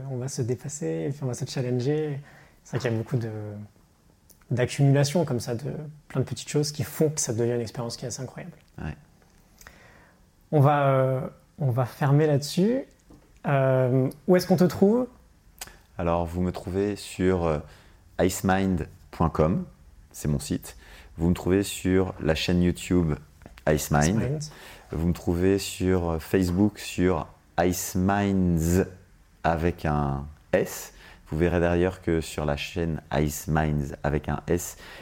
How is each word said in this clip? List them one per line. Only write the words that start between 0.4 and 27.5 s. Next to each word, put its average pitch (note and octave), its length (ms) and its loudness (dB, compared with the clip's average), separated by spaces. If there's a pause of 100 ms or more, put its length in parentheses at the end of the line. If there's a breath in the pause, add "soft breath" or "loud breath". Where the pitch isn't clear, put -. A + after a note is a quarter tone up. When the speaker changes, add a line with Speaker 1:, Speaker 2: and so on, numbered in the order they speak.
Speaker 1:
dépasser, D#3 680 -6
et - 40 -4
puis C#3+ 120 -10
on C3+ 40 -2
va A#2+ 80 -4
se C3+ 100 -8
challenger. C#3 760 -2 (440 loud breath)
C'est - 140 -6
vrai - 20 -6
qu'il A#2+ 120 -2
y A2+ 40 0
a - 20 -2
beaucoup A2+ 200 -4
de, A2+ 120 -6 (1200)
d'accumulation C#3 760 2
comme B2+ 140 -4
ça, A#2+ 160 -6
de C3+ 160 -8 (360)
plein C3+ 140 -2
de - 40 -2
petites - 240 -10
choses D3 220 0
qui D3 120 -6
font - 260 0
que D3+ 120 -4
ça B2 120 -2
devient A#2 200 0
une A#2+ 80 -2
expérience A#2 360 -8
qui - 80 -12
est - 20 -8
assez A#2 160 -10
incroyable. D3 320 -14 (240)
Speaker 2:
Ouais. D2+ 160 -8 (1600 loud breath)
Speaker 1:
On D#3 100 6
va, C#3+ 260 6
euh, C3 340 2 (380)
on C3+ 120 0
va A#2+ 140 0
fermer C#3+ 420 2
là-dessus. F3 560 0 (640)
Euh, C3 600 2 (180)
où F3+ 80 8
est-ce F3+ 120 2
qu'on F#3 100 4
te F3+ 60 4
trouve ? A3 440 4 (880 loud breath)
Speaker 2:
Alors, E2+ 280 2
vous E2+ 160 -4
me F2+ 100 0
trouvez G2 440 -2
sur, F#2 500 0
euh, D#2 140 2 (640 loud breath)
icemind F#2 680 2 (240)
point E2 180 0
com, G2 360 2 (460)
c'est - 160 -8
mon D2 120 0
site. - 380 -8 (400 loud breath)
Vous E2 120 2
me F2+ 40 4
trouvez F#2+ 300 2
sur F#2 580 0
la D#2+ 140 2
chaîne F2 260 2
YouTube F2 540 2 (540)
Ice D#2 220 2
Mind. D2 120 4
Speaker 1:
Ice E2 120 2
Mind. C3+ 280 -2 (480 loud breath)
Speaker 2:
Vous D#2+ 160 -2
me F2 60 2
trouvez F#2 440 2
sur, F#2 540 0
euh, D#2+ 80 -2
Facebook F#2+ 600 2
sur F2+ 480 0 (340)